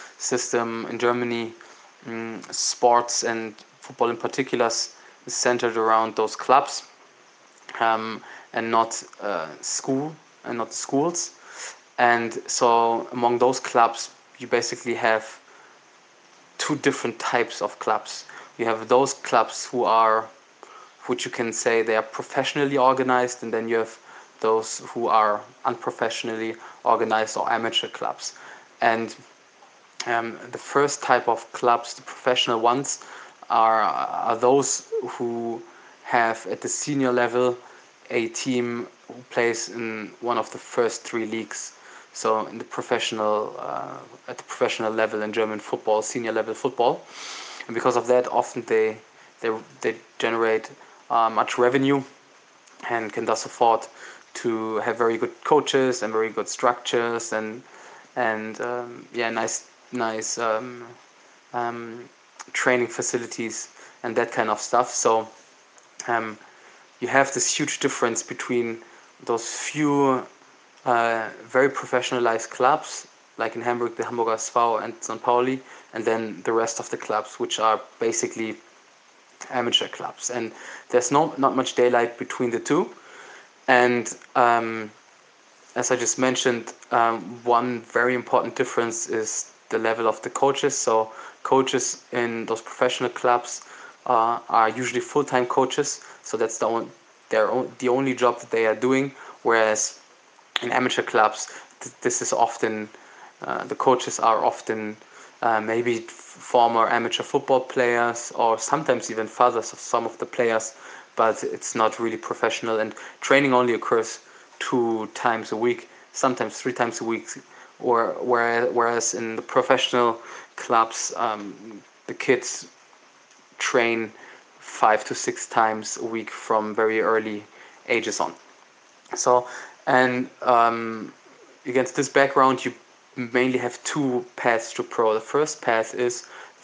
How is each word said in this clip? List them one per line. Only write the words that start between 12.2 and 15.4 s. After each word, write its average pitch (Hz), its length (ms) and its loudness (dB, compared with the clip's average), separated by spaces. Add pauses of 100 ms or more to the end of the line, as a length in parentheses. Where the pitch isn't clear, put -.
so 117 680 2
among 120 260 2
those 127 200 4
clubs, - 520 2 (280)
you 127 80 -12
basically 120 480 -2
have 110 460 0 (1160)